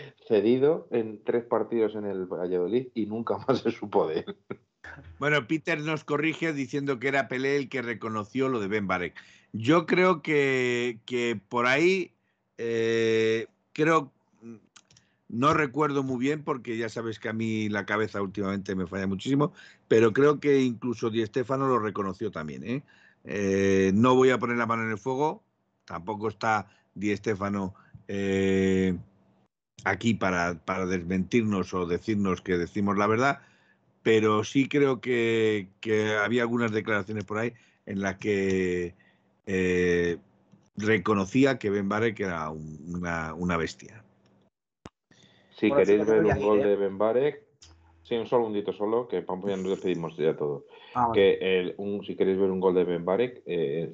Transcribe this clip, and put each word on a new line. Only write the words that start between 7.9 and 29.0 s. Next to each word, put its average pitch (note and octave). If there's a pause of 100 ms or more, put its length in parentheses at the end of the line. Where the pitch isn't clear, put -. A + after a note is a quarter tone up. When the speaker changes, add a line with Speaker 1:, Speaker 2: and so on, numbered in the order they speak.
Speaker 2:
lo B2+
de G2
Ben G#2
Barek. F2+ (380)
Yo D3
creo F3+
que, B2+
que A#2+ (100)
por A#2+
ahí, E3+ (440)
eh, A2+ (260)
creo, D3+ (1160)
no C3
recuerdo D3
muy C3
bien C#3+
porque B2
ya A2+
sabes A2+
que A#2
a G#2+
mí A2
la G2+
cabeza G#2
últimamente G2
me F#2
falla F#2+
muchísimo, C3+ (340)
pero A2+
creo C#3+
que C#3
incluso A#2+
Di A2+
Stéfano C3+
lo B2
reconoció G2+
también, D2+
¿eh? B2 (420)
Eh, G2
no B2
voy C3
a B2
poner A#2+
la A#2
mano A2+
en A2
el G#2
fuego, C#3+ (420)
tampoco G2+
está G#2+ (280)
Di G2+
Stéfano, G2+ (320)
eh, F#2+ (840)